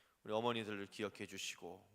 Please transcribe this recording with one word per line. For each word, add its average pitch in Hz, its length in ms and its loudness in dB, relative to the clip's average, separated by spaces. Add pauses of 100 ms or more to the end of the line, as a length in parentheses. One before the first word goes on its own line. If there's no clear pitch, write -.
(240)
우리 107 80 -4
어머니들을 110 540 4
기억해 101 400 -4
주시고, 95 680 -6